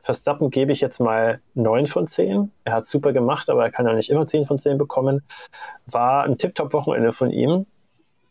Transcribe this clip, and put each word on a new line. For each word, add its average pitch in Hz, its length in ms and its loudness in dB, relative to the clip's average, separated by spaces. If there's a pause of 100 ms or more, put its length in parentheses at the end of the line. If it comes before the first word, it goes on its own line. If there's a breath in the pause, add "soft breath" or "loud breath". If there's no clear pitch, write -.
Verstappen 143 480 -2
gebe 135 240 2
ich 139 80 -2
jetzt 131 200 -2
mal 113 400 2 (120)
neun 120 340 2
von 175 200 -2
zehn. 202 440 0 (140)
Er 117 80 -2
hat 113 140 -2
super - 260 0
gemacht, 131 380 2
aber 123 140 4
er 113 60 0
kann 123 160 -2
ja 113 60 2
nicht 110 160 0
immer 147 180 2
zehn 147 200 0
von 139 120 -2
zehn 143 200 0
bekommen. 139 440 0 (640 loud breath)
War 127 400 0
ein 139 140 0
Tip-Top-Wochenende 135 760 0
von - 180 -2
ihm. 160 360 0 (640)